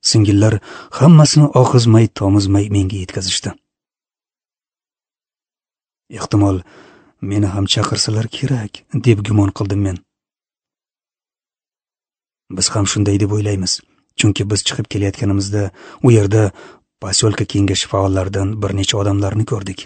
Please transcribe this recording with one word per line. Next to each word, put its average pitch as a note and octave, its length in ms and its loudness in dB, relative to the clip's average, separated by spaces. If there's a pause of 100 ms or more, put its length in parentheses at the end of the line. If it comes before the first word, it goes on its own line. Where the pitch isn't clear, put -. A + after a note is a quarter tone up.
Singillar G#2+ 500 2 (360)
hammasini D3+ 580 6
oqizmay, A#2 600 4
tomizmay G2+ 600 0
menga G2+ 280 0
yetkazishdi. F#2 540 -8 (2500)
"Ehtimol, G2+ 460 0 (680)
meni G2+ 240 -2
ham G2 200 -4
chaqirsalar A2 640 -2
kerak", B2 440 -6 (220)
deb A#2 300 2
gumon G2+ 260 2
qildim G2+ 300 -4
men. F#2+ 160 -2 (2500)
"Biz F#2 180 -4
ham G2+ 180 -2
shunday G2+ 320 0
deb G2+ 140 0
o'ylaymiz, G2+ 400 -4 (460)
chunki G#2 260 0
biz G2+ 180 -2
chiqib - 260 -6
kelayotganimizda G2+ 760 -2 (360)
u C3+ 120 4
yerda G#2+ 320 4 (560)
posyolka G2+ 460 -2
kengashi G2 440 -2
faollaridan G2 680 -2
bir G2+ 160 -4
necha G2 260 -2
odamlarni G2+ 460 -2
ko'rdik. F#2+ 420 -8